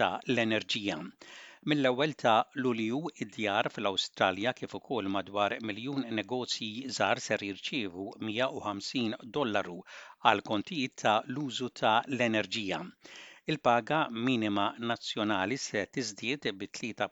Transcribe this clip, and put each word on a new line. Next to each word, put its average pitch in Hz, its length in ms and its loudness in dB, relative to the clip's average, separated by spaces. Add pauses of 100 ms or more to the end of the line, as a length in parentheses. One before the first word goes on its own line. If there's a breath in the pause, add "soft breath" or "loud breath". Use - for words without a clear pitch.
ta' 98 160 2 (100)
l-enerġija. 107 720 0 (720 loud breath)
Mill-ewwel 139 480 2
ta' 117 240 6 (160)
Lulju, 120 400 2 (240)
id-djar 107 480 0
fl-Awstralja 101 880 0
kif - 160 -8
ukoll 101 400 -4
madwar 101 480 0
miljun 117 460 -4 (100)
negozji 120 720 -4
żgħar 104 320 2
ser 104 240 -2
jirċievu 98 720 -4
mija 110 320 0
u 135 160 -8
ħamsin 110 560 -2
dollaru 104 560 0 (480 loud breath)
għal 104 240 6
kontijiet 127 540 -2
ta' 110 180 6
l-użu 127 480 -4
ta' 117 380 4
l-enerġija. 110 760 0 (680 loud breath)
Il-paga 135 560 2 (200)
minima 107 380 2 (240)
nazzjonali 107 680 0
se - 240 -2 (140)
tiżdied 117 500 -4 (140)
bi 98 160 -6
tlieta 107 360 -4